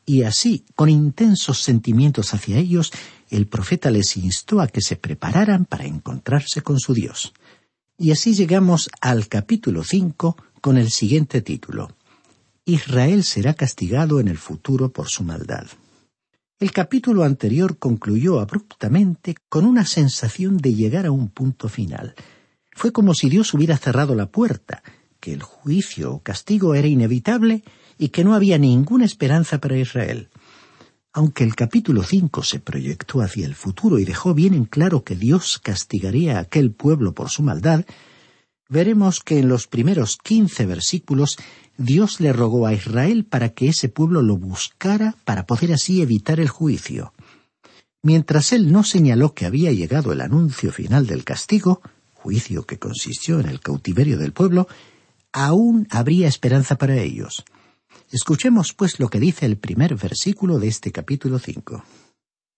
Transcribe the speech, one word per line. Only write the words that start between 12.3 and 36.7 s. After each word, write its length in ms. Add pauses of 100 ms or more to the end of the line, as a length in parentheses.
Israel 580
será 300
castigado 640
en 100
el 80
futuro 540
por 180
su 140
maldad. 440 (920)
El 120
capítulo 520
anterior 540
concluyó 640
abruptamente 960 (120)
con 180
una 200
sensación 720
de 160
llegar 320
a 60
un 180
punto 400
final. 460 (580)
Fue 200
como 200
si 160
Dios 240
hubiera 240
cerrado 380
la 160
puerta, 500 (380)
que 140
el 100
juicio 680
o 100
castigo 500
era 140
inevitable 800 (320)
y 120
que 140
no 100
había 240
ninguna 460
esperanza 560
para 180
Israel. 520 (800)
Aunque 320
el 100
capítulo 480
cinco 420
se 180
proyectó 600
hacia 240
el 100
futuro 440
y 60
dejó 280
bien 200
en 100
claro 400
que 140
Dios 440
castigaría 760
a 60
aquel 280